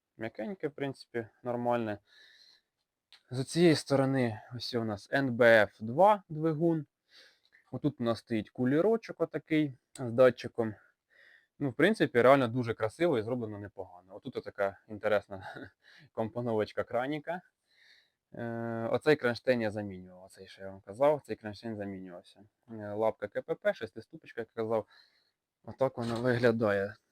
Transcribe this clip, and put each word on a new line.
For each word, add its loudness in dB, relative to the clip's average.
м'якеньке, -8
в -6
принципі, -8
нормальне. -2
З -4
цієї 4
сторони 0
ось -10
у 0
нас -6
Н 0
Б 8
Ф -2
два 2
двигун. 0
Отут -4
у -4
нас 0
стоїть -4
кулірочок 0
отакий -2
з -6
датчиком. 2
Ну, -2
в -8
принципі, 4
реально 8
дуже -2
красиво 0
і 0
зроблено -6
непогано. -16
Отут -12
отака -4
інтересна -4
<laughs> -20
компоновочка -2
краніка. -6
Е, -6
оцей 2
кронштейн 0
я -2
замінював, -10
оцей, -20
що -20
я -12
вам -18
казав, 0
цей -6
кронштейн -10
замінювався. -12
Е, -10
лапка -2
К -6
П -6
П, -2
шестиступочка, -14
як -10
я -4
казав. -2
Отак -2
воно -4
виглядає. 2